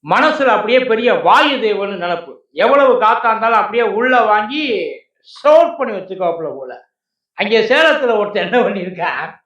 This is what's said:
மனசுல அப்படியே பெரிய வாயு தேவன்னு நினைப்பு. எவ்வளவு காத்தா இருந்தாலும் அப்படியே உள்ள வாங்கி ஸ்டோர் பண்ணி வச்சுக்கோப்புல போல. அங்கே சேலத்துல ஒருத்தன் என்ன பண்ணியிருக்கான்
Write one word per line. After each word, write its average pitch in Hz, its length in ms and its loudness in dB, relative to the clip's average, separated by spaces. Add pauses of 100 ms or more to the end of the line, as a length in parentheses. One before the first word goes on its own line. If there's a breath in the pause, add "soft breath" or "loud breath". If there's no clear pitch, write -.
மனசுல 262 500 0
அப்படியே 214 280 2
பெரிய 240 260 0 (140)
வாயு 269 340 4
தேவன்னு 196 460 -4
நினைப்பு. 175 280 -6 (240)
எவ்வளவு 254 420 4
காத்தா 233 320 2
இருந்தாலும் 220 320 0
அப்படியே 220 320 -2
உள்ள 254 300 0
வாங்கி 214 400 -2 (640)
ஸ்டோர் 320 480 4
பண்ணி 240 160 -6
வச்சுக்கோப்புல 180 640 -6
போல. 131 160 -14 (640)
அங்கே 214 220 0 (100)
சேலத்துல 285 500 2
ஒருத்தன் 202 280 -2
என்ன 240 120 0
பண்ணியிருக்கான் 175 720 -4 (140)